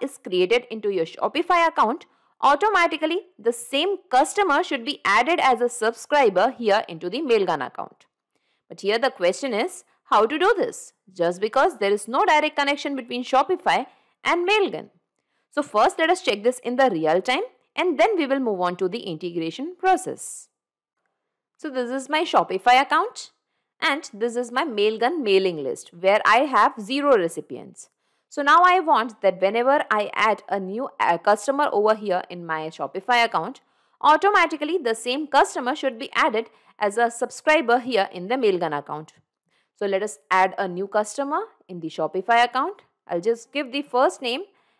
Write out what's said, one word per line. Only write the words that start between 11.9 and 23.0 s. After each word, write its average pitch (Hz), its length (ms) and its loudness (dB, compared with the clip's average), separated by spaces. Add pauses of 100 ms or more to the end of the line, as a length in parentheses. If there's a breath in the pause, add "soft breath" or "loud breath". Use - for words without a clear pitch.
is 208 160 -2
no 277 180 0
direct 302 300 2
connection 285 400 -2
between 247 300 -8
Shopify 262 640 0 (360 soft breath)
and 349 260 0
Mailgun. 403 420 -2 (680)
So 294 60 0
first 285 380 2
let 320 100 2
us 359 100 0
check - 220 -2
this 247 220 0
in 247 100 -4
the 254 160 4
real 160 320 2
time 277 220 -2 (320)
and 330 200 0
then 381 200 2
we 311 100 0
will 269 140 0
move 214 200 -2
on 180 180 0
to 190 100 -2
the 208 100 -6
integration 175 800 -8
process. - 720 -4 (1120)
So 311 120 -10
this 254 200 -4
is 262 180 -6
my 311 160 -2
Shopify 247 580 2
account 320 480 -2 (500)